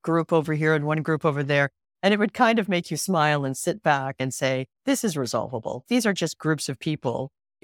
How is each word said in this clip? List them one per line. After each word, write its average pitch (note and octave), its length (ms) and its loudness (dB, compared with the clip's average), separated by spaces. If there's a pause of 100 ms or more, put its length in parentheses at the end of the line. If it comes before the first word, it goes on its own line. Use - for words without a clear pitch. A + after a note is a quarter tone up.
group E3 320 0
over D#3 180 2
here D#3 220 2
and D3 100 0
one D#3 180 0
group D#3 220 -2
over D3 180 0
there." C#3+ 280 2 (320)
And G3 100 4
it G#3 60 2
would G#3 160 0
kind A3+ 240 4
of G3 100 -2
make F3 220 -2
you D#3 80 -4
smile D3+ 480 2
and C3 100 -4
sit - 260 -4
back C3+ 360 0
and C3 160 -4
say, C3 320 -2 (180)
"This C4+ 200 0
is F3 120 0
resolvable. A#2+ 720 -4
These A#3+ 160 2
are G#3 80 2
just F3 240 -4
groups D#3 320 -2
of C3+ 100 -6
people C3+ 540 -4 (320)